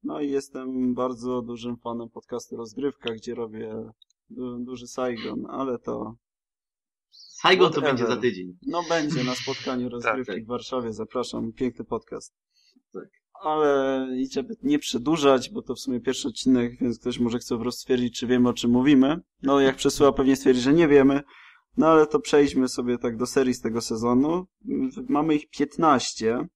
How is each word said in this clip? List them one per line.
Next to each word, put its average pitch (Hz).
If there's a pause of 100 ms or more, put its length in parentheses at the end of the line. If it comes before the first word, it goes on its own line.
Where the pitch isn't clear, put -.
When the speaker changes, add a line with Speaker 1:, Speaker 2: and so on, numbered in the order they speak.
Speaker 1:
no 156
i 143
jestem 131
bardzo 127
dużym 120
fanem 117
podcastu -
Rozgrywka, 117
gdzie 113
robię 113 (400)
du-, 123
duży 123
Saigon, 120
ale 127
to 113 (960)
Speaker 2:
Saigon 180
to 160 (100)
Speaker 1:
whatever. 147
Speaker 2:
będzie 117
za 107
tydzień. 90 (100)
Speaker 1:
No 170
będzie 156
na 127
spotkaniu 127
Speaker 2:
<laughs> 120
Speaker 1:
Rozgrywki 120
Speaker 3:
Tak, -
tak. 113
Speaker 1:
w -
Warszawie, 120
zapraszam, 113
piękny 123
podcast. - (600)
Speaker 2:
Tak. - (400)
Speaker 1:
Ale 139 (100)
i 131
żeby 123
nie 147
przedłużać, 139
bo 110
to 123
w -
sumie 123
pierwszy 127
odcinek, 123 (100)
więc 120
ktoś 123
może 120
chce -
po 113
prostu 120
stwierdzić, 123
czy 123
wiemy, 123
o 117
czym 120
mówimy. 135 (240)
No 139
jak 135
przesłucha, 139
pewnie 135
stwierdzi, 131
że 135
nie 165
wiemy. 139 (560)
No 151
ale 156
to 151
przejdźmy 139
sobie 123
tak 120
do 123
serii 127
z -
tego 113
sezonu. 127 (200)
W-, 135
mamy 151
ich 147
piętnaście 147